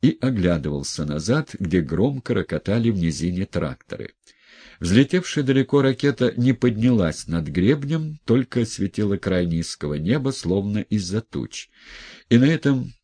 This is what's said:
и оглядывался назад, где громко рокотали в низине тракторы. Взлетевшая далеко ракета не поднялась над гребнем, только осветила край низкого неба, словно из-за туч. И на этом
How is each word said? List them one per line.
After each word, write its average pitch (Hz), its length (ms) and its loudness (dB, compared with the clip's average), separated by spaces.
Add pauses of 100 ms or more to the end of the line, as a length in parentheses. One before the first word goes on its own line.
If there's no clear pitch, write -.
и 156 180 2
оглядывался 85 840 -2
назад, 78 520 -2
где 90 220 2
громко 123 540 -2
рокотали 101 560 0
в 101 60 0
низине 87 500 -2
тракторы. - 640 -8 (680)
Взлетевшая 139 640 2
далеко 135 380 2
ракета 131 560 0
не 123 160 2
поднялась 110 760 2
над 80 200 -2
гребнем, 143 800 0
только 123 340 0
осветила 101 560 -2
край 92 300 0
низкого 80 480 -4
неба, 123 360 -2
словно 101 500 -2
из-за 101 420 -4
туч. - 480 -10 (580)
И 117 80 6
на 123 80 8
этом 139 480 0 (120)